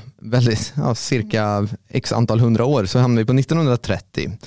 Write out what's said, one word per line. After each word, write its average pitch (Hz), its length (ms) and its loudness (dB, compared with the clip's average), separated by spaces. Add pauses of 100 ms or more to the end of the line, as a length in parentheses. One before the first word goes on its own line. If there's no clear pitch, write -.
(220)
väldigt, 113 540 0
ja, 139 180 -2
cirka 107 760 -2 (200)
x - 240 -4
antal 110 280 2
hundra 117 240 4
år, 131 200 2
så 107 140 0
hamnar 120 240 4
vi 110 40 -2
på 123 60 0
nittonhundratrettio. 127 1000 0 (140)